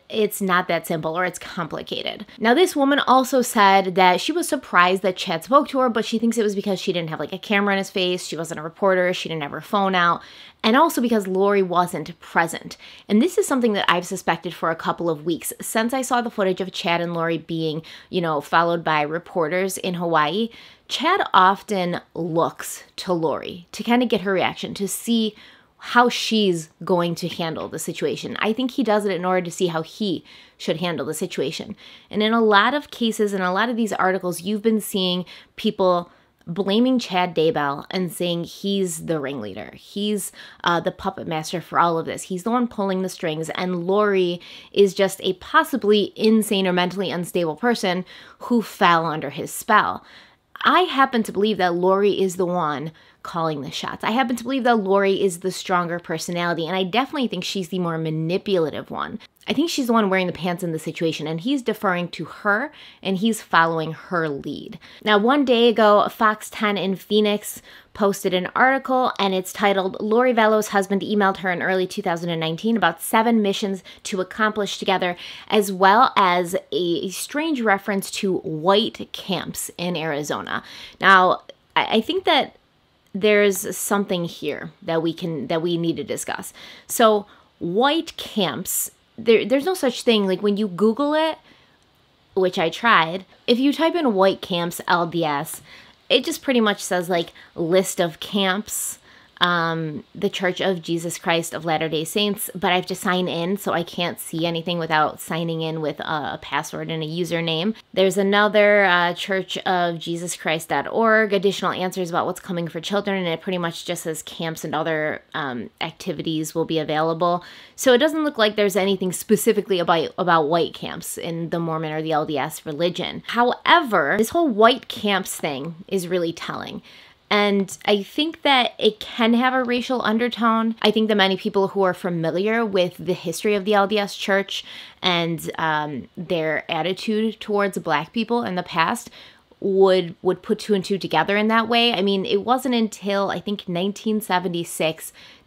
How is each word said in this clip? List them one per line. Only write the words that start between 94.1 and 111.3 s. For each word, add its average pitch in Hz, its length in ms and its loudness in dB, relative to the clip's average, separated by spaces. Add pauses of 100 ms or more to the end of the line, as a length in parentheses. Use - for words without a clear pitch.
white 190 280 2
camps 175 460 -4
L 175 200 2
D 165 180 -2
S, 151 380 -4 (440)
it 262 160 4
just - 200 -6
pretty 247 180 2
much 208 220 0
says, 180 260 -2
like, 170 240 -2 (220)
list 175 440 2
of 170 200 0
camps, - 800 -4 (420)
um, 165 640 -2 (100)
the 196 160 -2
Church 180 300 -2
of 180 220 0
Jesus 170 360 -6
Christ 170 360 -2
of 156 100 -8
Latter-day 160 400 -2
Saints, 208 500 -2
but 180 200 0
I - 20 4
have 180 120 0
to 190 60 -6
sign 180 360 -2
in, 170 260 -2
so 202 160 -4
I 170 120 0
can't 170 360 -6
see 165 260 -6
anything 170 340 -2
without 156 420 0
signing 165 400 -4
in 160 180 -4
with 156 220 -4
a, 147 320 -4
a - 80 -8
password 156 500 -6
and 160 100 -4
a 151 60 -6
username. 170 680 -2 (200)
There's 190 240 4
another, 208 640 4
uh, 175 300 4
Church 190 460 -4
of 175 380 0
Jesus 170 380 -6
Christ 160 320 -4
dot 143 240 -2
org, 220 400 4